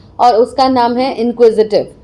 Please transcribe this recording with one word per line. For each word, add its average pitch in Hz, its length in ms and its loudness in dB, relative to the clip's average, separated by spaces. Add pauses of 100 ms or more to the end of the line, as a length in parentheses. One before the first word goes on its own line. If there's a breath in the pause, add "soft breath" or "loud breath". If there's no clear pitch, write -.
(200 soft breath)
और 240 140 2
उसका 247 340 0
नाम 240 280 0
है 254 180 -4
इंक्विजिटिव. 220 880 0